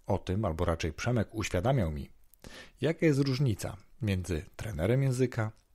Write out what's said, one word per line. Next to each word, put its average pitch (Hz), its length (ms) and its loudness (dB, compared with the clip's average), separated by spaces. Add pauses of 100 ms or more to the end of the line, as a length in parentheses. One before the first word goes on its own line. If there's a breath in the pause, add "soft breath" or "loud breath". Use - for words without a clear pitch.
o 98 100 2
tym, 98 280 -2
albo 82 200 0
raczej 82 280 0
Przemek 120 420 -2
uświadamiał 107 560 0
mi, 71 180 -8 (720 loud breath)
jaka 165 240 2
jest 139 140 6
różnica 131 580 0 (240)
między 92 440 -2 (100)
trenerem 110 480 0
języka, 123 480 0 (240)